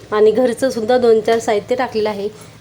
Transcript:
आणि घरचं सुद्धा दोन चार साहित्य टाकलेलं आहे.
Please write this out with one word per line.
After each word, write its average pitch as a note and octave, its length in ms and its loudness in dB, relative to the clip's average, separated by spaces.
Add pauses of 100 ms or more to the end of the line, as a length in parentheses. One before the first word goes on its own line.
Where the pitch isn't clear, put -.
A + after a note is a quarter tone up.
(120)
आणि G#3+ 200 4
घरचं B3 380 0
सुद्धा A#3 280 0
दोन A3+ 240 4
चार A3+ 180 0
साहित्य A3+ 360 -2
टाकलेलं A3+ 340 -4
आहे. G3+ 200 -8 (320)